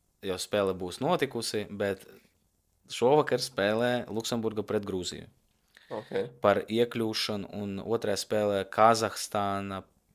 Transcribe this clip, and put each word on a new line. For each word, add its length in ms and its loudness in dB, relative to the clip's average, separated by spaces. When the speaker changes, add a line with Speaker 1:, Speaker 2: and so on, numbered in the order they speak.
Speaker 1:
jau 140 -4
spēle 380 0
būs 240 -8
notikusi, 680 -2
bet 340 -2
šovakar 480 4
spēlē 540 0
Luksemburga 560 -4
pret 200 0
Grūziju. 420 -6
Speaker 2:
Ok. 220 -10
Speaker 1:
Par 220 4
iekļūšanu 880 -2
un 260 -6
otrajā 400 -2
spēlē 460 0
Kazahstāna 1160 2